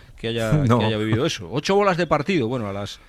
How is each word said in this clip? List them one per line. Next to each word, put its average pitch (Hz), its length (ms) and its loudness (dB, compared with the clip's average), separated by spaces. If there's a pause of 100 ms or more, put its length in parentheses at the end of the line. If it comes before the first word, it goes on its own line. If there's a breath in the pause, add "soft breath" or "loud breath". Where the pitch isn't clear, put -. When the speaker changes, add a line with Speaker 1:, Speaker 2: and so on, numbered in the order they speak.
(180 soft breath)
Speaker 1:
que 117 100 -6
haya, 113 240 0
Speaker 2:
<laughs> 147 160 2
No. 120 120 6
Speaker 1:
que 104 60 2
haya 110 120 0
vivido 110 280 0
eso. 104 260 -6
Ocho 156 220 0
bolas 202 220 4
de 175 100 0
partido, 147 400 0
bueno, 113 220 -4
a 98 40 -6
las, 98 360 -8